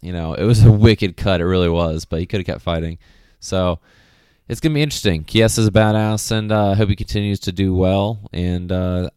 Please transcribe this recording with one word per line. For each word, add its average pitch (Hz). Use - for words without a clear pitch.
you 87
know, 82
it -
was 110
a 113
wicked 107
cut. 92
It 85
really 90
was, 82
but 82
he 90
coulda 98
kept -
fighting. 82
So, 90
it's 117
gonna 156
be 147
interesting. 92
Chiesa's 110
a 101
badass, 107
and, 107
uh, 104
I -
hope 104
he 98
continues 101
to 92
do 95
well. 98
And, 90
uh, 90